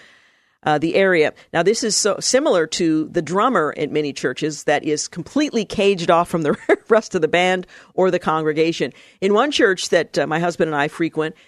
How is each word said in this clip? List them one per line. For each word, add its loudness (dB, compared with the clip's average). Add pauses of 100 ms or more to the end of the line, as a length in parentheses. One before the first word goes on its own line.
(640)
uh, 0
the -2
area. 2 (180)
Now, 0
this 0
is -2
so 0
similar 2
to 0
the -4
drummer 0
in -6
many -2
churches -6
that 0
is -2
completely -4
caged 0
off 2
from -2
the 0 (160)
<laughs> -4
rest 2
of -2
the 0
band 0 (260)
or 2
the 2
congregation. 0 (280)
In 2
one 2
church 0
that, 0
uh, 0
my -2
husband 0
and -4
I 0
frequent, -4 (120)